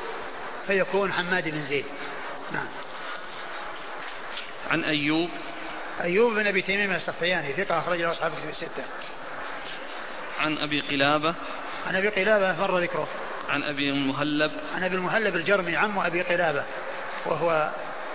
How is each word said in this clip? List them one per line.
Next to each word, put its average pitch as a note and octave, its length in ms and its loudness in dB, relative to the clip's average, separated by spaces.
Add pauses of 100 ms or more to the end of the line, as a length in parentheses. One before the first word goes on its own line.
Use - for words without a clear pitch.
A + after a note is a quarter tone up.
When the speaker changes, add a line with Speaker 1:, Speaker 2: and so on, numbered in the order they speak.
(680)
Speaker 1:
فيكون G3 460 4
حماد F3 360 2
بن D3+ 140 -2
زيد. C#3 220 0 (680)
نعم. - 140 -2 (2000)
Speaker 2:
عن D#3 140 2
أيوب. D#3 460 2 (680)
Speaker 1:
أيوب G#3 340 4
بن G#3 120 4
أبي F#3+ 160 2
تميم G3 300 2
السختياني، E3 600 0
ثقة، F3 260 2
أخرج E3+ 220 0
له E3+ 120 2
أصحاب D#3+ 200 0
كتب D#3 160 -6
الستة. D3 360 -6 (1500)
Speaker 2:
عن D3+ 200 2
أبي D3 220 0
قلابة. D3 540 4 (520)
Speaker 1:
عن F3+ 100 0
أبي G3 120 4
قلابة F#3+ 520 4
مر F#3+ 180 2
ذكره. D#3 300 0 (400)
Speaker 2:
عن C#3+ 140 2
أبي C#3+ 280 0
المهلب. C#3+ 640 2 (220)
Speaker 1:
عن F3+ 100 -2
أبي F#3 100 0
المهلب F#3 420 2
الجرمي، F3 400 2
عم G3+ 220 2
أبي F3 240 2
قلابة، E3+ 420 2 (600)
وهو D#3 440 2 (440)